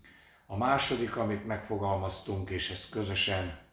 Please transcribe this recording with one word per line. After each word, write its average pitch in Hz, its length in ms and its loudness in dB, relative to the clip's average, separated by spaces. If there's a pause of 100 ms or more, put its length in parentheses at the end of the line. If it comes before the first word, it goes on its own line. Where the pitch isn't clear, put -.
(460)
A 98 120 -6
második, 123 580 2
amit 107 300 2
megfogalmaztunk, 98 1040 0
és 92 200 -2
ezt 92 200 -8
közösen 98 720 0 (140)